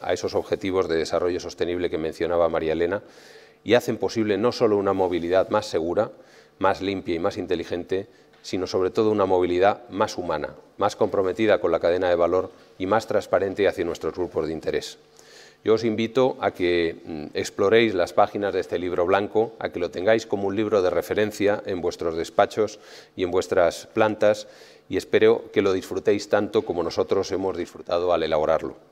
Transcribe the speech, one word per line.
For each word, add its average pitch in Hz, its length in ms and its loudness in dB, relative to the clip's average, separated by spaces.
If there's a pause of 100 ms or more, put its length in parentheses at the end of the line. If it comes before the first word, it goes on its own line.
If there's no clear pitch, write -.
a 90 100 -2
esos 92 220 -4
objetivos 92 540 -2
de 80 80 0
desarrollo 85 440 -2
sostenible 85 480 -4
que 87 80 -4
mencionaba 82 540 0
María 80 220 0
Elena 85 300 0 (640)
y 98 100 0
hacen 123 220 2
posible 104 400 -2
no 117 160 0
solo 110 240 2
una 98 160 0
movilidad 90 560 0
más 107 180 0
segura, 87 440 -2 (480)
más 95 240 0
limpia 92 320 -4
y 82 40 -2
más 98 200 -2
inteligente, 90 680 -4 (360)
sino 92 240 -4
sobre 92 240 0
todo 107 200 2
una 104 140 2
movilidad 92 640 2
más 104 300 -4
humana, 78 360 -6 (220)
más 101 200 -2
comprometida 98 680 2
con 85 100 2
la 82 80 2
cadena 90 300 2
de 87 60 4
valor 87 340 0 (280)
y 92 60 -6
más 107 220 0
transparente 95 600 0
hacia 87 200 0
nuestros 80 280 -4
grupos 82 320 -4
de 80 60 -4
interés. 78 460 -6 (680)
Yo 104 80 4
os 110 120 2
invito 113 580 0
a 101 80 0
que, 87 560 0
mm, 78 260 -10
exploréis 107 640 2
las 87 180 0
páginas 101 400 2
de 92 80 0
este 87 180 -4
libro 87 280 0
blanco, 104 520 0
a 101 120 -6
que 87 100 -8
lo 85 100 -4
tengáis 107 360 0
como 98 220 -4
un 98 80 -4
libro 107 260 2
de 90 80 2
referencia 98 720 0
en 92 160 -6
vuestros 82 380 -4
despachos 101 600 0 (360)
y 92 60 -4
en 90 80 0
vuestras 90 560 2
plantas, 107 600 0 (440)
y 90 80 -2
espero 110 560 2
que 104 80 4
lo 98 100 2
disfrutéis 95 560 -2
tanto 107 380 0
como 85 160 -2
nosotros 95 500 -2
hemos 92 240 -4
disfrutado 87 560 -2
al 82 100 2
elaborarlo. 78 540 0 (140)